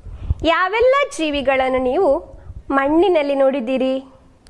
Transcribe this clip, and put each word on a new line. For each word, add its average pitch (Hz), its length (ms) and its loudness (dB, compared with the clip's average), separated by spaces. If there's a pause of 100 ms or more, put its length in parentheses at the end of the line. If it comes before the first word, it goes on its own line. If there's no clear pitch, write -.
(440)
ಯಾವೆಲ್ಲ 381 500 2 (160)
ಜೀವಿಗಳನ್ನು 262 720 0
ನೀವು 285 260 2 (600)
ಮಣ್ಣಿನಲ್ಲಿ 294 640 2
ನೋಡಿದ್ದೀರಿ? 262 600 0 (560)